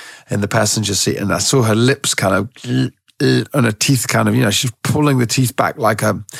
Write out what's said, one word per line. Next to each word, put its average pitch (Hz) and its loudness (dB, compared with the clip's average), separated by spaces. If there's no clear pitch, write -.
in 104 -2
the 101 -2
passenger 107 0
seat, - -2
and 98 -2
I 87 0
saw 131 2
her 110 2
lips 120 0
kind 95 0
of, 123 -4
and 131 0
her 110 2
teeth 127 0
kind 110 0
of, 107 2
you 131 2
know, 104 2
she's 117 -2
pulling 147 2
the 120 2
teeth 123 0
back 92 -2
like 110 0
her, 104 -2